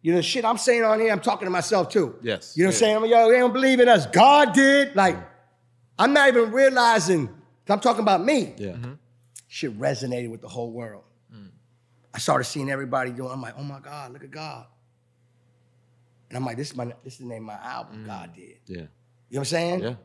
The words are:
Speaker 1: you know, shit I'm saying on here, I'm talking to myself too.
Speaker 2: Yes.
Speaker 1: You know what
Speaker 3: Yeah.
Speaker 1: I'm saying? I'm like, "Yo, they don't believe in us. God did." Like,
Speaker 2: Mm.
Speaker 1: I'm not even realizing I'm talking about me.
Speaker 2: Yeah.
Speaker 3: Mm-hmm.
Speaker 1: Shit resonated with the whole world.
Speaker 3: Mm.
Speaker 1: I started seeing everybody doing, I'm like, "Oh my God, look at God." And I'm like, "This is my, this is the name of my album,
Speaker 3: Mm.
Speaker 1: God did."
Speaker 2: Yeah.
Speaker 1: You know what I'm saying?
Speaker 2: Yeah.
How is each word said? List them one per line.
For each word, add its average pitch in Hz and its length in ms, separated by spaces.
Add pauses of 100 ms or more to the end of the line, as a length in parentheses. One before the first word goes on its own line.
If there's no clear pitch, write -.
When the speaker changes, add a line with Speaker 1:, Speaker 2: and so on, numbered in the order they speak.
Speaker 1:
you 165 120
know, 175 80
shit 240 240
I'm 226 120
saying 233 260
on 220 160
here, 226 120
I'm 202 100
talking 208 260
to 180 40
myself 185 380
too. 156 320
Speaker 2:
Yes. 110 340
Speaker 1:
You 160 80
know 190 40
what 185 60
Speaker 3:
Yeah. - 20
Speaker 1:
I'm - 40
saying? 214 180
I'm 220 60
like, 226 80
"Yo, 226 200
they 247 80
don't 247 140
believe 262 260
in 247 80
us. 196 200
God 269 460
did." 277 420
Like, 190 200
Speaker 2:
Mm. 90 100 (720)
Speaker 1:
I'm 254 160
not 285 140
even 233 240
realizing 226 800 (400)
I'm 202 100
talking 233 220
about 196 220
me. 240 340
Speaker 2:
Yeah. 98 160
Speaker 3:
Mm-hmm. 120 200 (540)
Speaker 1:
Shit 113 320
resonated 123 500
with 117 120
the 110 80
whole 117 220
world. 110 340 (280)
Speaker 3:
Mm. 101 160 (640)
Speaker 1:
I 117 60
started 135 240
seeing 139 260
everybody 135 420
doing, 127 200
I'm 131 100
like, 117 160
"Oh 139 60
my 139 160
God, 139 340
look 139 100
at 135 80
God." 143 340 (1600)
And 127 80
I'm 131 80
like, 117 120
"This 147 140
is - 40
my, 123 100 (180)
this 127 100
is - 60
the 131 60
name 113 240
of 104 100
my - 100
album, 107 340
Speaker 3:
Mm. 107 40
Speaker 1:
God 95 280
did." 87 200 (100)
Speaker 2:
Yeah. 92 120
Speaker 1:
You 82 40
know 78 60 (420)
what 131 100
I'm 139 60
saying? 170 360
Speaker 2:
Yeah. 120 240